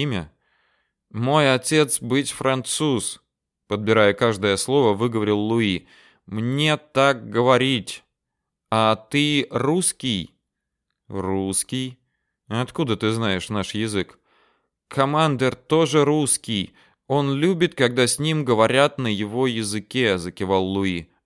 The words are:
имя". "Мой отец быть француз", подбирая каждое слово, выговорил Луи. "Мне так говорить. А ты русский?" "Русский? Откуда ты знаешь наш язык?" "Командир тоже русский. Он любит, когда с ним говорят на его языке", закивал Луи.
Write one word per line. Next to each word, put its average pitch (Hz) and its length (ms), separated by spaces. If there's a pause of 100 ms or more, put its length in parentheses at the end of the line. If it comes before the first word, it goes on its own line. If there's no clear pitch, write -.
имя". 104 320 (800)
"Мой 135 420
отец 143 480
быть 127 300
француз", 131 920 (460)
подбирая 104 460
каждое 101 440
слово, 127 360
выговорил 107 460
Луи. 107 480 (380)
"Мне 135 500
так 131 540
говорить. 123 760 (640)
А 110 280
ты 143 520
русский?" 131 880 (720)
"Русский? 98 920 (480)
Откуда 120 500
ты 110 140
знаешь 104 380
наш 104 260
язык?" 104 440 (680)
"Командир 135 680
тоже 156 500
русский. 135 680 (340)
Он 139 280
любит, 165 400
когда 123 320
с - 120
ним 151 260
говорят 123 520
на 127 100
его 107 380
языке", 110 720
закивал 92 460
Луи. 95 480 (140)